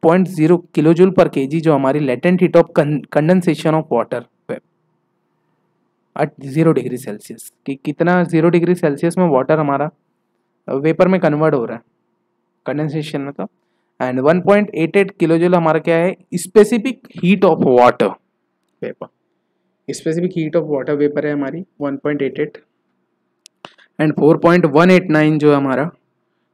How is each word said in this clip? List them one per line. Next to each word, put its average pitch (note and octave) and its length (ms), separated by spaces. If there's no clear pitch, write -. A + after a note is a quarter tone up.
पॉइंट F3 260
ज़ीरो E3+ 380
kilojoule E3+ 400
per E3+ 100
K C3+ 200
G D#3 120
जो D#3 140
हमारी C#3 260
latent D3+ 420
heat E3 140
of E3+ 80
con-, D3 220
condensation E3 580
of D#3 180
water A#2+ 300
at D3+ 100
zero D#3 280
degree B2 340
Celsius, - 440
कि C#3 80
कितना F3 500
ज़ीरो D#3+ 240
डिग्री E3+ 260
सेल्सियस D#3+ 440
में F3+ 100
वाटर C3+ 300
हमारा C#3+ 320
वेपर D#3 400
में F#3 120
कन्वर्ट D#3 340
हो B2 100
रहा A2+ 120
है, A#2 60
कंडेंसेशन D3 540
में, C#3 120
तो, - 120
and B2+ 180
one D#3+ 220
point G3+ 240
eight D#3+ 300
eight G3 140
kilojoule E3+ 440
हमारा D#3+ 240
क्या E3 180
है, F3 200
specific G#3+ 600
heat F#3+ 200
of E3 140
water B2 520
vapor, - 240
specific E3 480
heat D#3 180
of D#3 180
water C#3 280
vapor D3 220
है D3 80
हमारी C#3+ 320
वन C#3 160
पॉइंट D3 260
एट C3 180
एट, D3+ 180
and D#3 120
फ़ोर D#3 260
पॉइंट E3+ 280
वन D#3 240
एट F#3 200
नाइन D3+ 280
जो D3 180
हमारा C#3 340